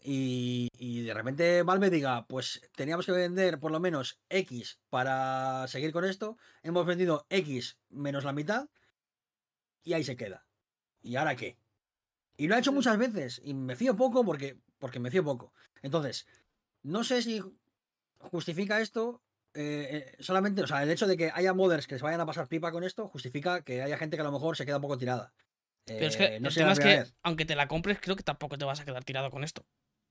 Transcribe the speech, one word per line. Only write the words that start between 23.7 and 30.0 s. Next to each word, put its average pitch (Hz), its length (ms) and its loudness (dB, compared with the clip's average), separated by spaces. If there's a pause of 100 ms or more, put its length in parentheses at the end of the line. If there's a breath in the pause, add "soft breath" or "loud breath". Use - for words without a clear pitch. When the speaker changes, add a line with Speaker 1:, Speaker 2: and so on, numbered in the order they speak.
Speaker 1:
haya 143 160 -2
gente 156 200 -4
que 156 40 -2
a 151 40 -2
lo 143 60 -2
mejor 143 260 -2
se 139 80 -6
queda 143 120 0
un 139 60 -6
poco 143 140 -2
tirada. 123 360 -2 (520)
Speaker 3:
Pero 110 220 -2
es 110 100 -2
que 196 60 4 (120)
Speaker 1:
Eh, 110 40 -6
no 127 100 -2
Speaker 3:
el 139 40 -2
Speaker 1:
sé 165 60 2
la 160 60 6
Speaker 3:
tema - 80 8
es 143 60 4
Speaker 1:
primera 143 180 8
Speaker 3:
que, - 80 0
Speaker 1:
vez. - 180 -18
Speaker 3:
aunque 160 220 0
te 160 100 -2
la 143 120 2
compres, 180 340 0
creo 180 140 -2
que 190 80 -6
tampoco 143 340 -4
te 143 80 -4
vas 139 160 -2
a 147 40 -16
quedar 127 180 -8
tirado 131 280 -4
con 135 120 -8
esto. - 220 -10 (460)